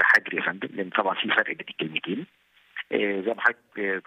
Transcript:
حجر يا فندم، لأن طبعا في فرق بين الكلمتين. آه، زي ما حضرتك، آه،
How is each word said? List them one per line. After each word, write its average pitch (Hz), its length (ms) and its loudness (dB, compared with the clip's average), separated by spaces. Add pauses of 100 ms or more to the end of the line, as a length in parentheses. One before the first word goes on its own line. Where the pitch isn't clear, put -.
حجر - 320 4
يا 82 80 0
فندم، 90 300 -4
لأن 95 180 -6
طبعا 95 260 2
في - 120 -2
فرق 107 200 2
بين - 220 -8
الكلمتين. 82 560 -4 (680)
آه، 101 300 0
زي 110 120 0
ما 113 80 -6
حضرتك، - 380 -2
آه، 95 280 0